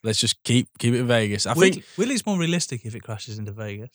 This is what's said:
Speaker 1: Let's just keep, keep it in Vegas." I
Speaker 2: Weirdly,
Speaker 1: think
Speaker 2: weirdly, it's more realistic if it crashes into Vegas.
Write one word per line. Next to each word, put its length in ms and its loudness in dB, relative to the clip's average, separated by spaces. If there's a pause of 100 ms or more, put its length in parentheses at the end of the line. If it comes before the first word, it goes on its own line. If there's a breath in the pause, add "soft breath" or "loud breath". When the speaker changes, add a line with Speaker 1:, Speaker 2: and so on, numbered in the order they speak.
Speaker 1:
Let's 160 0
just 240 -2
keep, 240 2 (120)
keep 160 2
it 60 2
in 60 0
Vegas." 400 2
I 60 -2
Speaker 2:
Weirdly, 180 6 (100)
Speaker 1:
think 40 -20 (140)
Speaker 2:
weirdly, 160 0
it's 120 -4
more 120 0
realistic 480 -2
if 80 -10
it 60 -10
crashes 380 -10
into 140 -8
Vegas. 420 -10